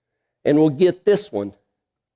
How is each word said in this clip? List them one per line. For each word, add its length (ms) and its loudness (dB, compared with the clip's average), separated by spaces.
and 140 2
will 120 4
get 360 -2
this 260 -2
one 220 -10